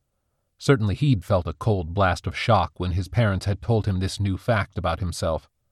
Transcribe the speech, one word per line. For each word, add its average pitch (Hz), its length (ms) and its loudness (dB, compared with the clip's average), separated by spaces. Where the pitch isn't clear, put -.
Certainly 107 380 2
he'd 143 300 2
felt 90 240 0
a 82 40 -6
cold 90 400 -2
blast 92 360 0
of - 80 -8
shock 98 400 2
when 90 160 -4
his 87 160 -2
parents 104 380 0
had 104 140 -2
told 113 260 0
him 95 120 0
this 92 220 -4
new 101 160 0
fact 98 420 -2
about 85 220 -2
himself. 82 480 -4